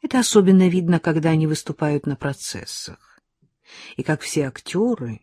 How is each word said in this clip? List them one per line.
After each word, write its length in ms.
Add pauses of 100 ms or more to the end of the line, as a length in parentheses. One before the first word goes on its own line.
Это 180
особенно 480
видно, 320
когда 300
они 160
выступают 600
на 100
процессах. 1040 (760)
И 60
как 200
все 260
актёры 760